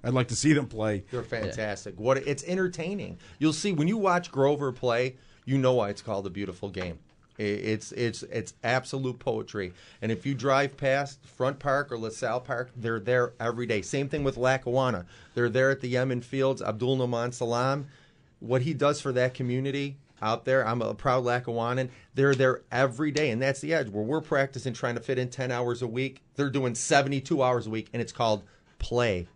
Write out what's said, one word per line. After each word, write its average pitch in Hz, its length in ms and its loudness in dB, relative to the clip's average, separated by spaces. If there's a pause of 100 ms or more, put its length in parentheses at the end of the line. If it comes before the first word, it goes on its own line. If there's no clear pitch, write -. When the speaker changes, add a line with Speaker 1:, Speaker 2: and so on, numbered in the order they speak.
Speaker 1:
I'd 123 100 0
like 127 160 2
to 113 60 -2
see 151 180 4
them 143 140 2
play. 107 440 -2
Speaker 2:
They're 123 100 -4
Speaker 3:
Yeah. 120 60 -12
Speaker 2:
fantastic. 104 720 -6
What 131 180 4
it's 139 280 -4
entertaining. 180 720 -4 (200)
You'll 156 160 4
see 196 200 0
when 151 140 4
you 220 100 2
watch 175 340 2
Grover 139 400 2
play, 127 440 0 (300)
you 131 120 2
know 131 160 6
why 107 160 2
it's 101 120 -8
called 101 240 -4
a 95 40 -6
beautiful 95 400 -6
game. 90 300 -8 (380)
I-, 107 60 -6
it's, 104 500 -2
it's, 117 300 -4
it's 113 300 -8 (100)
absolute 127 560 -2
poetry. 107 540 -4 (280)
And 110 100 -2
if 113 140 -4
you 139 100 0
drive 135 420 2
past 139 480 -2
Front 135 340 -4
Park 143 320 0
or 117 60 -4
LaSalle 113 440 -4
Park, 123 360 -6
they're 113 220 -2
there 123 400 2
every 117 260 -2
day. 107 160 0
Same 139 260 -2
thing 147 160 -2
with 135 140 0
Lackawanna. 123 680 2 (300)
They're 120 140 2
there 131 220 4
at 135 100 -2
the 127 80 -6
Yemen 123 320 0
Fields. 135 400 0
Abdul 123 340 0
Noman 123 380 0
Salam, 127 540 0 (520)
what 127 220 0
he 156 120 -2
does 147 280 2
for 139 120 -2
that 127 200 2
community 135 640 -2 (240)
out 113 240 -2
there, 131 200 4
I'm 117 160 0
a 110 120 -2
proud 127 320 2
Lackawannan. 123 640 0 (240)
They're 135 220 4
there 131 260 4 (100)
every 135 400 2
day, 147 200 2
and 113 100 0
that's 135 200 0
the 151 120 -2
edge. 147 160 0
Where 104 140 -2
we're 147 180 0
practicing 135 520 0
trying 120 220 -2
to 117 60 -4
fit 131 160 -2
in 123 120 -2
ten 127 220 -4
hours 120 300 -2
a 123 60 -2
week, 131 340 -4 (140)
they're 143 140 0
doing 123 260 0
seventy-two 139 680 2
hours 123 260 2
a - 20 -6
week, 110 240 -4
and 120 80 -2
it's 113 100 -6
called 107 320 0 (360)
play. 110 560 0